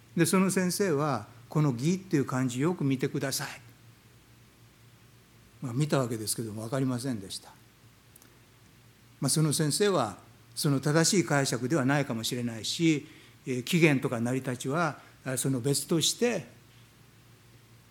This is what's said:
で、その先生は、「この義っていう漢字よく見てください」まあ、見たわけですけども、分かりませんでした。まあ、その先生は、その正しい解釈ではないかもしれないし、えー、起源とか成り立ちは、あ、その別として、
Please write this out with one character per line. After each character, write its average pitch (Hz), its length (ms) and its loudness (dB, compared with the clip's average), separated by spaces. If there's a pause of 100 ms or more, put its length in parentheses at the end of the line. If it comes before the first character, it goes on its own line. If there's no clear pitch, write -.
(160)
で、 170 80 4
そ 185 160 4
の 190 100 4
先 180 220 0
生 196 200 0
は、 139 340 0 (240)
「こ 160 100 0
の 147 120 4
義 139 240 0
っ - 20 -2
て 175 180 -4
い 143 40 4
う 127 40 2
漢 131 220 -2
字 123 140 -4
よ 170 140 0
く 170 100 -4
見 135 140 2
て 139 100 -2
く 143 120 -6
だ 139 100 -4
さ 135 140 -6
い」 127 40 -10 (2000)
ま 135 100 -8
あ、 - 20 -8
見 147 160 0
た 147 100 2
わ 127 100 0
け 117 80 -4
で 107 100 -6
す - 100 -4
け 131 60 -4
ど 107 100 -8
も、 110 100 -10
分 113 80 -10
か 135 80 -2
り 131 80 0
ま 127 120 0
せ 131 140 -4
ん 110 80 -6
で 95 100 -12
し - 80 -10
た。 - 120 -20 (1700)
ま 151 60 -2
あ、 - 20 2
そ 156 140 2
の 156 100 2
先 151 200 0
生 208 160 2
は、 127 280 0 (380)
そ - 160 0
の 135 100 2
正 160 380 4
し - 20 4
い - 40 4
解 139 220 2
釈 123 220 -2
で 160 80 0
は 131 80 2
な 139 160 4
い 139 40 0
か 131 100 -6
も 113 100 -4
し - 100 -4
れ 123 80 -4
な 117 160 -6
い 101 60 -10
し、 160 420 2 (400)
え 135 120 -4
ー、 123 40 -4
起 175 160 2
源 151 240 6
と 139 60 0
か 120 120 -4
成 120 120 0
り 131 80 -2
立 127 160 -4
ち 135 120 -8
は、 151 300 -2 (260)
あ、 131 120 -6
そ 139 140 -2
の 135 100 -2
別 139 260 -2
と 170 140 2
し - 140 0
て、 226 320 -2 (1400)